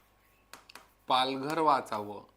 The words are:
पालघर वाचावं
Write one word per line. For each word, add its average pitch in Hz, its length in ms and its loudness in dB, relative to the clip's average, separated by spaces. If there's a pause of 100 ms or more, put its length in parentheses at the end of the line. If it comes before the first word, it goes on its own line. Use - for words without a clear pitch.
(1080)
पालघर 135 520 0
वाचावं 110 640 0 (140)